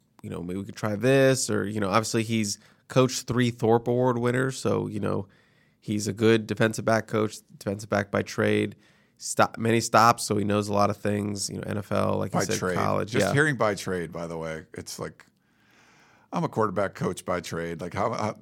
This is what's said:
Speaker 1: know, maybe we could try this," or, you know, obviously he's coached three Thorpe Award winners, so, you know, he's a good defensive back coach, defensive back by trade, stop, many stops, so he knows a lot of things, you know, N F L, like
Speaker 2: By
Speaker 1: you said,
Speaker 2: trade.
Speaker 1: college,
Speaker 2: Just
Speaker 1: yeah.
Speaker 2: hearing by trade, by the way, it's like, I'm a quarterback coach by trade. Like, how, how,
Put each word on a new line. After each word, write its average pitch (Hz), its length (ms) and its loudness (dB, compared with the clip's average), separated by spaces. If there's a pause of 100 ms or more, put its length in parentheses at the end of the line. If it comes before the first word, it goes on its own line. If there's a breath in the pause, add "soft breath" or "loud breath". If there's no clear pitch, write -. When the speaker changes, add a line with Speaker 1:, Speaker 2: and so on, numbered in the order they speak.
(240)
Speaker 1:
know, 98 180 -10
maybe 90 160 -8
we 98 80 -8
could 110 100 -14
try 107 200 -4
this," 131 560 4
or, 101 160 0
you 107 120 -6
know, 101 100 0
obviously 110 340 2
he's 110 340 -2 (300 soft breath)
coached 131 400 2
three 123 240 2
Thorpe 117 360 2
Award 123 300 2
winners, 131 400 0
so, 104 300 0
you 104 120 -6
know, 101 280 -2 (540 soft breath)
he's 104 260 -4
a 101 60 0
good 110 340 4
defensive 110 380 0
back 110 220 2
coach, 107 300 -2 (220)
defensive 107 300 -6
back 101 200 0
by 104 120 0
trade, 107 540 0 (420 soft breath)
stop, - 400 0
many 113 240 2
stops, 113 420 6
so 104 140 0
he 104 80 0
knows 104 240 0
a 104 40 -4
lot 101 160 2
of 101 80 -4
things, 104 520 -4
you - 80 -8
know, - 100 -8
N 101 100 -4
F 101 140 -8
L, 101 260 0
like 101 140 -4
Speaker 2:
By - 80 -2
Speaker 1:
you 104 60 0
said, 98 120 -2
Speaker 2:
trade. 92 200 -2
Speaker 1:
college, 101 340 -2
Speaker 2:
Just 104 160 2
Speaker 1:
yeah. 92 60 0
Speaker 2:
hearing 147 240 2
by 107 180 2
trade, 90 380 -6
by 85 140 -8
the 82 100 -8
way, 80 260 -8 (100)
it's - 240 -12
like, - 280 -12 (1080 soft breath)
I'm 175 100 -2
a 147 60 0
quarterback 101 460 0
coach - 300 -4
by 90 140 -2
trade. 85 400 -6
Like, 87 140 -10
how, 107 180 -2
how, 107 300 -4